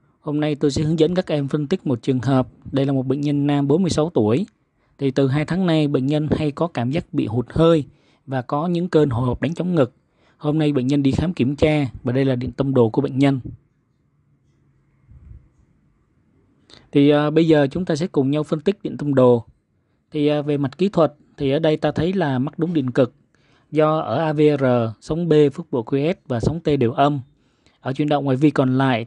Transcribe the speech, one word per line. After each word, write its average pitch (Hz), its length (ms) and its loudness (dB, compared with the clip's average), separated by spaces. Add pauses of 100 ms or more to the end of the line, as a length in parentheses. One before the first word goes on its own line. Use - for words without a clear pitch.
(200)
Hôm 147 200 -4
nay 151 140 0
tôi 143 160 0
sẽ 147 120 -2
hướng 160 160 0
dẫn 156 160 2
các 180 120 -2
em 147 220 -2
phân 151 180 -2
tích 185 200 -4
một 127 160 -2
trường 131 160 -2
hợp. 123 300 0 (240)
Đây 135 140 0
là 143 60 -2
một 131 140 -2
bệnh 135 140 -2
nhân 143 260 -2
nam 143 220 0
bốn 165 140 2
mươi 170 80 0
sáu 160 200 0
tuổi. 120 360 0 (520)
Thì 139 120 -2
từ 139 180 0
hai 147 160 0
tháng 180 220 -2
nay, 156 220 0
bệnh 139 180 0
nhân 151 240 -2
hay 151 200 -2
có 160 160 -4
cảm 127 240 -4
giác 165 220 -4
bị 135 140 -2
hụt 117 240 -4
hơi 160 340 2 (420)
và 131 160 -6
có 147 240 -4
những 175 220 -2
cơn 151 220 2
hồi 120 160 -2
hộp 120 160 -4
đánh 135 120 -4
trống 175 200 -4
ngực. 139 180 2 (440)
Hôm 151 220 -2
nay 147 140 0
bệnh 127 140 0
nhân 143 160 0
đi 135 80 2
khám 160 240 -2
kiểm 139 220 -2
tra 151 300 2 (160)
và 120 100 -4
đây 135 120 0
là 131 120 0
điện 123 160 -6
tâm 139 220 -4
đồ 120 140 4
của 131 140 -2
bệnh 139 160 -4
nhân. 139 220 2 (3500)
Thì, 143 180 4
à, 147 200 2
bây 165 180 2
giờ 147 220 4
chúng 180 140 -6
ta 165 120 -4
sẽ 160 100 -4
cùng 135 240 0
nhau 151 120 -2
phân 151 180 -4
tích 202 220 -2
điện 156 140 -8
tâm 147 180 -4
đồ. 123 300 4 (680)
Thì, 147 160 -2
à, 147 160 0
về 147 140 -2
mặt 143 220 -4
kỹ 190 100 0
thuật 160 260 2 (220)
thì 139 140 -2
ở 143 80 0
đây 156 180 2
ta 151 160 -2
thấy 165 200 -2
là 147 260 -2
mắc 139 200 -4
đúng 170 160 -2
điện 131 160 0
cực. 123 240 0 (560)
Do 156 280 2
ở 117 200 -4
A 156 140 -2
V 147 80 -2 (180)
R, 135 60 0 (360)
sóng 165 280 -2
B, 156 40 4 (200)
phức - 180 -12
bộ 123 120 -2
Q 139 300 -2
S - 40 -4 (120)
và 120 120 -2
sóng 165 200 -2
T - 80 -4 (120)
đều 117 120 2
âm. 143 280 2 (600)
Ở 127 120 -6
chuyển 147 160 -2
động 143 160 0
ngoại 135 120 0
vi 147 140 4
còn 131 280 2
lại 127 280 0